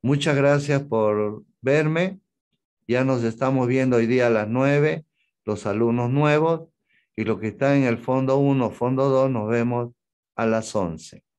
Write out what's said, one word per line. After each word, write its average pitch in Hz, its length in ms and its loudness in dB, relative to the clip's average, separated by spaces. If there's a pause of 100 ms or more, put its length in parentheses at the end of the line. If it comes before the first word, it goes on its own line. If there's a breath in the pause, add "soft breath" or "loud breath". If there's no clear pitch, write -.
Muchas 143 340 0
gracias 143 480 2
por 107 580 -2 (180)
verme. 156 600 0 (680)
Ya 123 180 0
nos 127 200 0
estamos 127 420 -2
viendo 131 300 0
hoy 117 100 2
día 123 220 2
a - 20 2
las 107 180 0
nueve, 143 560 0 (400)
los 107 220 -6
alumnos 117 440 0
nuevos 151 580 0 (500)
y 110 60 -2
los 107 160 -2
que 110 80 -4
están 139 300 2
en 135 60 2
el 117 140 0
fondo 131 400 0
uno, 135 320 2
fondo 131 380 0
dos, 131 220 2
nos 107 180 -4
vemos 120 440 -2 (440)
a 113 100 -2
las 113 300 -2
once. 82 480 -6 (140)